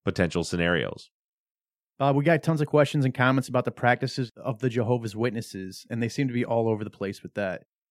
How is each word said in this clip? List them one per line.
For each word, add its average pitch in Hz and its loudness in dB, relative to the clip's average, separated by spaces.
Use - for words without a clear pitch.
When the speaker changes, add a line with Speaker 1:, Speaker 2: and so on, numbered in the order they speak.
Speaker 1:
potential 87 0
scenarios. 85 -2
Speaker 2:
Uh, 139 4
we 143 2
got 160 4
tons 160 2
of 147 -2
questions 147 4
and 127 0
comments 127 2
about 123 0
the 113 -4
practices 123 0
of 117 -6
the 127 0
Jehovah's 113 -2
Witnesses, 107 -6
and 117 -4
they 117 0
seem 139 -2
to 120 -4
be 120 0
all 113 0
over 107 0
the 107 -10
place 101 -8
with - -14
that. 95 -4